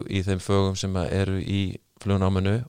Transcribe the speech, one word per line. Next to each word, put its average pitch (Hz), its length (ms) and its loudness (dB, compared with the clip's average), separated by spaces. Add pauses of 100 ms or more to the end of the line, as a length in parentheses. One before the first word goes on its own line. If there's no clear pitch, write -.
í 98 200 -2
þeim 92 200 -2
fögum 98 340 2
sem 95 200 -2
að 90 160 -2
eru 95 260 0
í 98 220 -2 (380)
flugnáminu 95 580 2 (120)